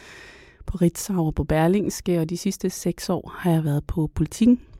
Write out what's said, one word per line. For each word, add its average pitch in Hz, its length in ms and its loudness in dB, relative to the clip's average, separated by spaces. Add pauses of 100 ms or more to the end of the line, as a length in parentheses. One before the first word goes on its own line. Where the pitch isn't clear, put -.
(680)
på - 100 -6
Ritzau 175 500 0
og 156 80 -2
på 147 100 -2
Berlingske, 170 760 2
og 160 100 -2
de 175 60 -6
sidste 185 340 -4
seks - 380 -6
år - 300 -4
har 175 120 0
jeg 160 140 2
været 147 220 0
på 156 280 -2
Politiken, 226 460 4 (200)